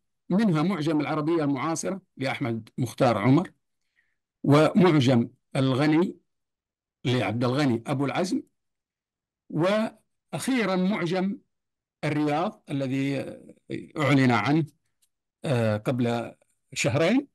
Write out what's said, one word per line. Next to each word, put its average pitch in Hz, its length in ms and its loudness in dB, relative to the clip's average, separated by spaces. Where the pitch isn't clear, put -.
منها 180 320 2
معجم 156 380 0
العربية 151 440 -2
المعاصرة 156 580 -4
لأحمد 120 600 -6
مختار 123 400 0
عمر، 143 340 4
ومعجم 143 840 4
الغني 147 640 0
لعبد 120 380 -2
الغني 123 440 0
أبو 139 180 -2
العزم، 139 380 -4
وأخيرًا 196 1300 -2
معجم 185 640 -2
الرياض 151 640 -2
الذي 139 500 -4
أعلن 131 340 4
عنه، 139 340 2
آه، 113 320 0
قبل 117 580 -4
شهرين. 165 600 0